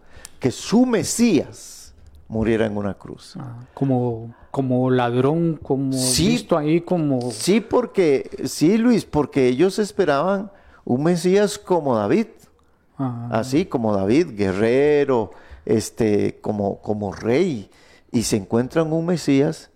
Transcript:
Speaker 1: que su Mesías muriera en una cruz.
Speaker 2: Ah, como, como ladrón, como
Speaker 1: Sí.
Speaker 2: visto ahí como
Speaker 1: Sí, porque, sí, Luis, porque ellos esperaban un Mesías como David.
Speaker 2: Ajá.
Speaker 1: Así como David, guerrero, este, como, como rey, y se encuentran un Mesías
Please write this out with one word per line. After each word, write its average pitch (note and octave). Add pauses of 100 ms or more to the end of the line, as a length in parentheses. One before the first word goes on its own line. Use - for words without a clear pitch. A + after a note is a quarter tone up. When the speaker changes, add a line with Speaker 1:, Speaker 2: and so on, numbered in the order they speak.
(400)
Speaker 1:
que B2+
su -
Mesías - (340)
muriera A2
en G#2
una G2+
cruz. -
Speaker 2:
Ah, A#2+ (120)
como, A#2+ (160)
como B2+
ladrón, C3
como C3+
Speaker 1:
Sí. C3
Speaker 2:
visto A3+
ahí D#3
como C#3+
Speaker 1:
Sí, G#3
porque, F#3 (180)
sí, D#3+
Luis, A3+
porque C#3
ellos C#3+
esperaban F#3+ (340)
un B2+
Mesías F3+
como D3+
David. B2+ (720)
Speaker 2:
Ajá. A#2+
Speaker 1:
Así B2+
como A2+
David, A2
guerrero, A#2+ (340)
este, G#2
como, G2+
como G#2
rey, A#2+ (400)
y A#2+
se A2+
encuentran B2+
un E3
Mesías D#3